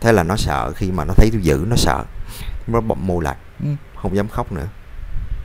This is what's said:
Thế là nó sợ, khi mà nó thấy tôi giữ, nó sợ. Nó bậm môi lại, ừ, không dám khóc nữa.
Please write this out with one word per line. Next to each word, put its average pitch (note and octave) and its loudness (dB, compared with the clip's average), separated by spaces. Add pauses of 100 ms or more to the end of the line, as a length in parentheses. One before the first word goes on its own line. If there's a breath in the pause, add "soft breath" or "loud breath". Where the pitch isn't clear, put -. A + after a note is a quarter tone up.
Thế A2+ 6
là G2 6
nó F2 0
sợ, C2+ -2
khi F#2+ -2
mà E2+ -2
nó D2 -2
thấy A2 10
tôi A2 0
giữ, D2 2
nó A#2 2
sợ. - 2 (640 loud breath)
Nó A2+ 2
bậm F#2+ -2
môi F2 0
lại, C#2 -2 (240)
ừ, - -4 (360)
không F#2+ -4
dám G2+ 0
khóc - -6
nữa. D#2 -6 (760)